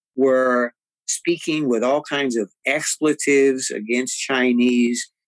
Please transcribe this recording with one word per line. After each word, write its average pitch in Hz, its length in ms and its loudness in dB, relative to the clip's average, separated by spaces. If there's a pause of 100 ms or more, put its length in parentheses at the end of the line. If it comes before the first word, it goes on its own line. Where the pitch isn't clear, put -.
(160)
were 127 580 2 (340)
speaking 156 600 -2
with 117 140 2
all 139 180 0
kinds 139 340 -4
of 107 160 -4 (140)
expletives 143 1040 0
against 120 480 -4
Chinese 120 920 0 (160)